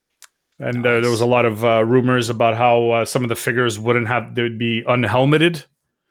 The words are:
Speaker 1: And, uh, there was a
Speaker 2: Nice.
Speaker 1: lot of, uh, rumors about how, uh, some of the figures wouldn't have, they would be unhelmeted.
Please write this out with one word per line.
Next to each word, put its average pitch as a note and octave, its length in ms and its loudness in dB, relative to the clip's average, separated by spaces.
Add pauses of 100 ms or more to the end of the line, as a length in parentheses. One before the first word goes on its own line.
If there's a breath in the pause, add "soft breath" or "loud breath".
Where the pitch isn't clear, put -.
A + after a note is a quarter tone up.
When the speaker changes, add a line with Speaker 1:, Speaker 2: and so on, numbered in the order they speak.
(580)
Speaker 1:
And, B2 280 -6
uh, A#2+ 140 2
there A#2+ 120 0
was A2 100 0
a A#2+ 40 2
Speaker 2:
Nice. A#2+ 60 0
Speaker 1:
lot A#2+ 140 2
of, A2 180 -2
uh, A2+ 220 2
rumors B2 440 2
about A2+ 260 0
how, A#2+ 360 2
uh, A#2 140 0
some B2+ 180 -2
of A#2 60 -4
the A2+ 60 -2
figures A#2 440 -2
wouldn't A#2 280 0
have, A#2 280 -4
they B2 60 -2
would A#2 160 -4
be A#2 300 -4
unhelmeted. C3+ 800 0 (460)